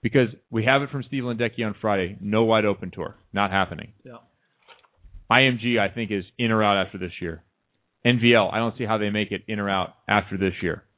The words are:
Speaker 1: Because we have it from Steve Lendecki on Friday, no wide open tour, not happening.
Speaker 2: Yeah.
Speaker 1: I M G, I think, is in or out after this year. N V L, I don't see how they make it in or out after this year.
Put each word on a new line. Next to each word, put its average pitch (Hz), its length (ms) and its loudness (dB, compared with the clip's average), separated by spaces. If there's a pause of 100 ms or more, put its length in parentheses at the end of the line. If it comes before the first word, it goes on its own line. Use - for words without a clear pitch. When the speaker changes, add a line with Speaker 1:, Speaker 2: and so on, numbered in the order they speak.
Speaker 1:
Because 123 260 2 (220)
we 113 140 -2
have 135 160 4
it 139 80 -6
from 135 140 -8
Steve 135 220 -6
Lendecki 117 380 -4
on 107 160 -4
Friday, 98 440 -2
no 107 220 2
wide 110 200 4
open 98 260 -2
tour, - 260 -12 (180)
not 101 160 0
happening. 92 420 -4 (100)
Speaker 2:
Yeah. 120 140 -20 (1120)
Speaker 1:
I 123 140 6
M 127 180 4
G, 117 180 0
I 98 140 0
think, 113 180 -6
is 98 140 -2 (140)
in 117 120 0
or 110 140 2
out 98 220 4
after - 100 -14
this 90 240 -8
year. 82 220 -8 (600)
N 123 160 4
V 117 160 6
L, 101 160 4
I - 100 -4
don't 117 180 -2
see 120 80 -6
how 110 100 0
they 104 140 -2
make 104 200 -2
it 95 160 -6
in 107 120 -6
or 101 100 -4
out 95 220 -2 (180)
after 101 300 0
this 92 240 0
year. 87 220 -4 (140)